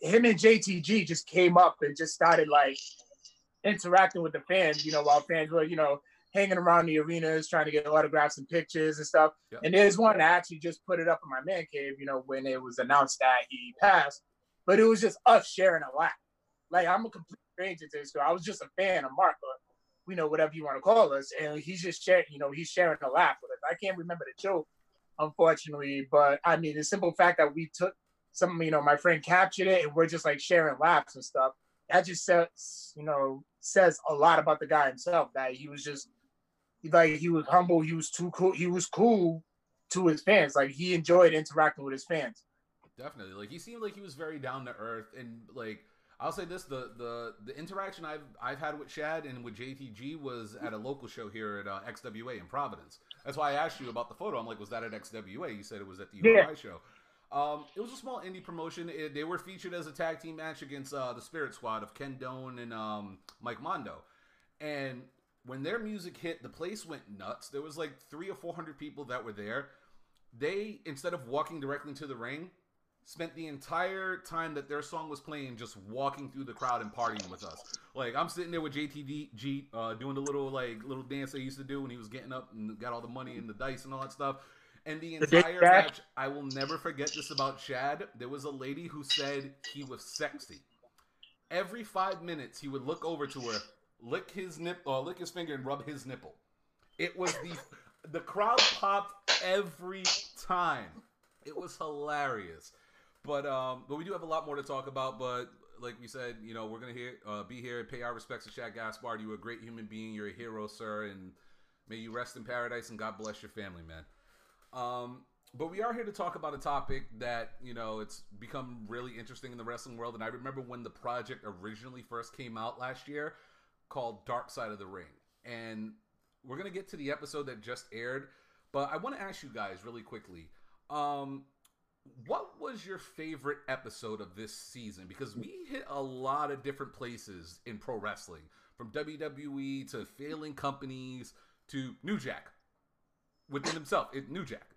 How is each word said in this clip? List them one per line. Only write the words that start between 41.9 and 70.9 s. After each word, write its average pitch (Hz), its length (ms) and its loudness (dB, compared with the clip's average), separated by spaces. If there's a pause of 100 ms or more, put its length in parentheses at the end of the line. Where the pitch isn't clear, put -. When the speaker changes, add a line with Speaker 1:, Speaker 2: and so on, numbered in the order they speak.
Speaker 1:
his 135 120 -10
fans. 139 380 -4 (540)
Speaker 2:
Definitely. 117 380 -14
Like, 104 160 -14
he 165 80 -14
seemed 233 240 -14
like 202 100 -8
he 202 80 -18
was 170 140 -16
very 156 240 -10
down 131 260 -8
to 123 100 -12
earth, 110 400 -10
and, 117 380 -16
like, 110 320 -10 (340)
I'll 151 120 -4
say 180 140 -8
this: 180 180 -12
the, 127 340 -10
the, 117 380 -10 (100)
the 127 120 -14
interaction 175 480 -10
I've, 151 160 -8 (200)
I've 135 180 -6
had 151 200 -6
with 127 100 -14
Shad 156 360 -6
and 123 180 -12
with 117 120 -12
J 127 180 -12
T 135 160 -16
G 127 260 -12
was 120 400 -10
at 110 160 -8
a 107 60 -8
local 127 300 -8
show 113 200 -12
here 104 300 -8
at, 101 100 -8
uh, 98 180 -6
X 117 160 -14
W 113 280 -12
A 127 40 -8
in 92 120 -12
Providence. - 540 -8 (260)
That's 139 100 -8
why 151 160 0
I 143 40 0
asked 160 260 -2
you 127 80 -8
about 117 200 -6
the - 60 -18
photo. 175 240 -4
I'm 113 60 -8
like, 113 140 -10
"Was 101 100 -14
that 117 140 -6
at 110 100 -10
X 107 160 -14
W 110 340 -12
A?" 139 60 -8
You 104 140 -12
said 101 180 -14
it 98 60 -12
was 92 120 -16
at 98 120 -16
the 202 80 -18
Speaker 1:
Yeah. 220 120 8
Speaker 2:
U 214 80 10
R 156 120 6
I - 20 -10
show. 92 280 -16 (500)
Um, 147 340 -2 (100)
it 196 60 -8
was 240 100 -8
a 269 60 -16
small 240 240 -10
indie 185 220 -14
promotion. 170 460 -10
It, 151 240 -8
they 147 120 -6
were 175 140 -4
featured 180 340 -12
as 165 140 -8
a 151 40 -14
tag 165 300 -4
team 160 160 -14
match 156 240 -10
against, 139 320 -12
uh, 127 200 -4
the 117 80 -12
Spirit 143 340 -8
Squad 110 280 -6
of - 120 -16
Ken 139 260 -12
Doane 127 400 -12
and, 117 120 -12
um, 107 440 -8 (240)
Mike 117 180 -8
Mondo. 127 440 -8 (580)
And 139 400 -8 (440)
when 131 180 -10
their 202 160 -4
music 208 360 -10
hit, 165 280 -8
the - 40 -14
place 180 380 -10
went 143 240 -14
nuts. 101 400 -12
There 143 120 -8
was, 151 160 -12
like, 147 220 -8 (100)
three 170 200 -12
or 190 60 -8
four 170 180 -10
hundred 160 240 -12
people 147 280 -12
that 123 200 -8
were 110 80 -10
there. 107 380 -8 (680)
They, 196 480 -6
instead 165 280 -6